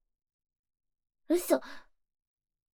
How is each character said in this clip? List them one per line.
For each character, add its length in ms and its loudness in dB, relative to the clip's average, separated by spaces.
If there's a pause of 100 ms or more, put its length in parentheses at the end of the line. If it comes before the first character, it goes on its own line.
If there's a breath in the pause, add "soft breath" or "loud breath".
(1300)
嘘。 320 2 (1120 loud breath)